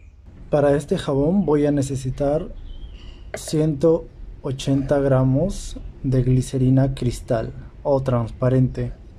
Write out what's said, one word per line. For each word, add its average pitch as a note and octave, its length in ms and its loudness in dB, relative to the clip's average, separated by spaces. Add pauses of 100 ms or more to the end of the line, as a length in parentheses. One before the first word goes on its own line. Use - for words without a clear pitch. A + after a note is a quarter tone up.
(520)
Para C#3+ 240 4
este D3 240 -2
jabón D#3 480 2
voy D3 180 4
a D3 60 4
necesitar C#3 840 -2 (800)
ciento D#3+ 720 2 (380)
ochenta C#3 560 0
gramos C3+ 800 2 (260)
de C3 180 2
glicerina C3 720 2
cristal B2 600 -4 (320)
o C#3 160 4
transparente. B2 920 0 (260)